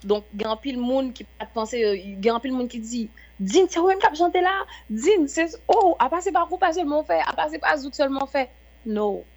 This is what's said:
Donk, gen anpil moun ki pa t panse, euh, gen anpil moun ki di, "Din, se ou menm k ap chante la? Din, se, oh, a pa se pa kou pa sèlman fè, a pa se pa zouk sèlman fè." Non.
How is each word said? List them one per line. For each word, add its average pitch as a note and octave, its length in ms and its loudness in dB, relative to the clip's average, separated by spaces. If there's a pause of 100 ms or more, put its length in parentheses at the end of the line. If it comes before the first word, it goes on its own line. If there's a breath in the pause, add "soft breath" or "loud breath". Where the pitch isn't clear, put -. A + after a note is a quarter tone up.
Donk, G#3 220 0 (100)
gen A3 160 -4
anpil B3 240 -6
moun B3+ 300 0 (100)
ki G#3+ 80 -16
pa - 240 -14
t - 80 -20
panse, A3 240 -4
euh, G#3 160 2 (240)
gen A3+ 160 2
anpil B3+ 160 -4
moun B3 160 -2
ki A#3+ 100 -12
di, A3+ 220 -6 (400 soft breath)
"Din, B3 320 4
se E4+ 80 -2
ou F4+ 80 4
menm F#4+ 100 2
k G#4 80 2
ap F4 80 0
chante E4+ 300 2
la? F#4 80 2 (380 loud breath)
Din, D4+ 360 4
se, D#4+ 200 0 (200)
oh, F#4+ 320 6
a B3 140 2
pa E4+ 80 0
se F#4+ 100 -4
pa E4+ 140 2
kou F4 160 -4
pa F4+ 160 4
sèlman D4+ 320 0
fè, E4 160 2
a - 80 -2
pa D4+ 160 -2
se D#4 100 -8
pa - 180 2
zouk C#4 200 -10
sèlman C4+ 320 -2
fè." C4+ 180 -2 (380)
Non. G#3 400 -2 (120)